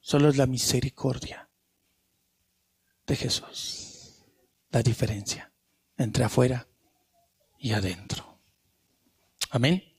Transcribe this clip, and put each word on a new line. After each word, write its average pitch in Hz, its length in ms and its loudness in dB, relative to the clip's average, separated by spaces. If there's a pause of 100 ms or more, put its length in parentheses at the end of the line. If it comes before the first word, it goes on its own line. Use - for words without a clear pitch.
Solo 147 280 4
es 139 80 4
la 135 100 4
misericordia - 1000 -2 (1600)
de 139 100 0
Jesús - 680 -8 (880)
la 117 100 2
diferencia 110 720 -2 (440)
entre 117 280 0
afuera 123 420 2 (920)
y 113 140 -4
adentro. 95 680 -6 (1120)
Amén. 147 340 2 (140)